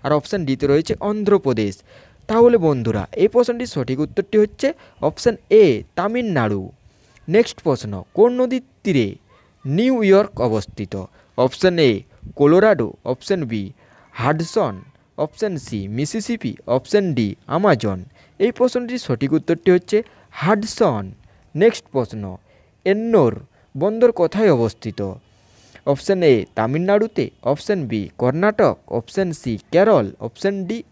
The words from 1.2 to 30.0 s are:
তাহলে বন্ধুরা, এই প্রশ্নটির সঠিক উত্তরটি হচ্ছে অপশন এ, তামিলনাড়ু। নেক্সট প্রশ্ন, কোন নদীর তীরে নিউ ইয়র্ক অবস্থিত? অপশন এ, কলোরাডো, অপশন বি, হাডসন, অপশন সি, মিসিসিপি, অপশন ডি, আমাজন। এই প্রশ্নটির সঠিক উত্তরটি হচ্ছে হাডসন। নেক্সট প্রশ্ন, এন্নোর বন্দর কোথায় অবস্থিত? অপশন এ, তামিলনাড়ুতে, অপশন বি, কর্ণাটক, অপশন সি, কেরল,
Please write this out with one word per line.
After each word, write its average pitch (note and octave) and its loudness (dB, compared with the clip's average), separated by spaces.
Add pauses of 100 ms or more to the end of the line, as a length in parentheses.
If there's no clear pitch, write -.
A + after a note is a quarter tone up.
তাহলে A#3 6 (100)
বন্ধুরা, A2+ 0 (180)
এই G3+ 4
প্রশ্নটির A#3+ 0
সঠিক C3 -4
উত্তরটি - -4
হচ্ছে - -4 (400)
অপশন A3 -2 (260)
এ, - 10 (340)
তামিলনাড়ু। F3 -2 (640)
নেক্সট G#3+ 2
প্রশ্ন, B2 -2 (260)
কোন A3 6 (100)
নদীর B3+ -2 (180)
তীরে C3+ 2 (580)
নিউ G#3+ 0 (140)
ইয়র্ক G3+ 4 (120)
অবস্থিত? G#2+ -4 (440)
অপশন D3+ 2 (120)
এ, A#2+ 4 (480)
কলোরাডো, D#3 4 (240)
অপশন F3+ -4 (120)
বি, G#2+ -6 (500)
হাডসন, D3+ -2 (420)
অপশন F#3 -4 (120)
সি, A2 -8 (180)
মিসিসিপি, G#3 -6 (240)
অপশন G3+ 0 (140)
ডি, A2+ 0 (280)
আমাজন। A#2 0 (400)
এই A3+ 2
প্রশ্নটির B3 -2
সঠিক C3+ -2
উত্তরটি E3+ -2
হচ্ছে F3+ 0 (360)
হাডসন। F#3+ 0 (520)
নেক্সট G#3 2
প্রশ্ন, A2+ -4 (640)
এন্নোর G3+ 2 (420)
বন্দর A3 2 (100)
কোথায় F#3+ 2
অবস্থিত? A2 -4 (880)
অপশন F#3 -2 (120)
এ, - 8 (240)
তামিলনাড়ুতে, F3 0 (260)
অপশন F#3+ -2 (100)
বি, G#2+ -2 (200)
কর্ণাটক, D#3+ 2 (240)
অপশন F#3+ -4 (120)
সি, A#2+ -6 (200)
কেরল, F3 4 (220)